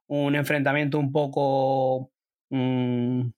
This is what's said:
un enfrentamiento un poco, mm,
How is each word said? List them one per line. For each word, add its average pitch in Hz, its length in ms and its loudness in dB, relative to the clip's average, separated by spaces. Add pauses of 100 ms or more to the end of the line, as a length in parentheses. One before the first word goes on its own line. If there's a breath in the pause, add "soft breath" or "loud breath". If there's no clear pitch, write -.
un 143 300 0
enfrentamiento 147 600 0
un 139 140 0
poco, 135 1000 0 (380)
mm, 127 880 0